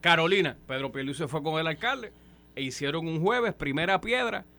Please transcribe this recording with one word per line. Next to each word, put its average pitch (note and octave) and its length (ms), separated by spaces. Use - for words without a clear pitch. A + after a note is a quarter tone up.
Carolina, E3+ 560
Pedro C3+ 240
Pierluisi C3+ 360
fue C#3+ 160
con D#3 160
el D#3+ 80
alcalde A3+ 460
e C#3 60
hicieron C#3+ 460
un D#3+ 140
jueves A3+ 320
primera D#3+ 460
piedra A3+ 460